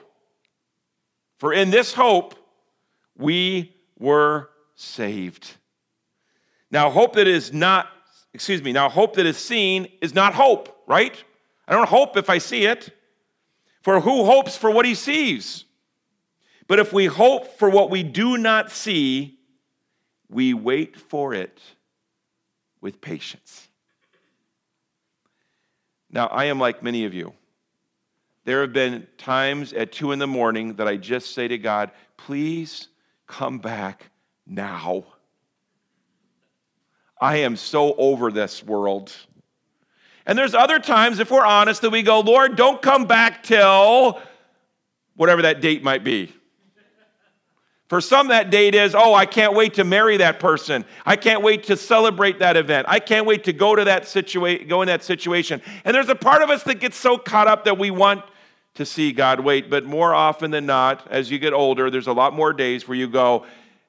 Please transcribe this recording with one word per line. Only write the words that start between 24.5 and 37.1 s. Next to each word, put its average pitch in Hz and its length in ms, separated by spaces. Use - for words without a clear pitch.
Now, 117 160
I 135 180
am 139 140
like 120 240
many 117 220
of 92 100
you. 87 180
There 131 180
have 127 120
been 123 340
times 135 560
at 113 180
two 147 200
in 139 80
the 139 80
morning 113 480
that 104 120
I 101 100
just 117 360
say 123 140
to 117 100
God, 104 320
"Please 156 760
come 131 320
back 104 540
now. 92 580